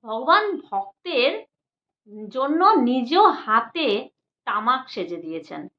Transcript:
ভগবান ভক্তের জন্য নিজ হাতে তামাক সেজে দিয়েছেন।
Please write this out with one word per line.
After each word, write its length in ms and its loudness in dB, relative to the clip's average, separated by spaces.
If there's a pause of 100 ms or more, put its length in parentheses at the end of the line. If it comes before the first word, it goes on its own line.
ভগবান 400 2 (140)
ভক্তের 760 -2 (960)
জন্য 340 0
নিজ 520 4
হাতে 920 2 (360)
তামাক 440 -2
সেজে 280 -8
দিয়েছেন। 500 -12 (120)